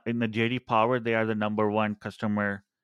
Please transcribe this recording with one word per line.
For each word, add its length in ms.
in 140
the 100
J 200
D 100
Power, 420
they 140
are 120
the 80
number 360
one 240
customer, 680